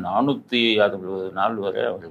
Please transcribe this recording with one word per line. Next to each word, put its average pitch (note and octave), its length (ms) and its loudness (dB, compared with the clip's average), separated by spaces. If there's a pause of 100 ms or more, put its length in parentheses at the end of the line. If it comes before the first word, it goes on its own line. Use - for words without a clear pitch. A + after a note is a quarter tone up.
நானூத்தி A#2+ 560 0 (240)
அறுபது F#2+ 540 -2
நாள் A2 260 0
வரை G2+ 200 -2
அவர் E2+ 260 -6